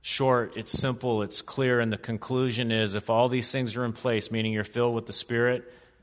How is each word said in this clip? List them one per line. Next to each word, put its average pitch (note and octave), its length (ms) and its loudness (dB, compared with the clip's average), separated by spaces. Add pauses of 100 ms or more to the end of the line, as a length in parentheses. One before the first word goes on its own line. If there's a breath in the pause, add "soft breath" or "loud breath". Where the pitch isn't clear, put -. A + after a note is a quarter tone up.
short, B2+ 560 2
it's A2 140 -6
simple, B2 500 0
it's G2 200 -2
clear, B2+ 380 2
and A2+ 140 0
the G2+ 40 -4
conclusion A#2+ 720 -2
is, A2 240 2
if G#2 140 -4
all A#2+ 200 4
these B2 200 0
things A#2+ 280 -2
are B2 80 -2
in A2+ 80 -4
place, A2+ 360 -2
meaning A2 220 0
you're G#2+ 140 -2
filled A#2+ 280 0
with A#2 120 -4
the - 80 -8
Spirit, B2 580 0 (320 loud breath)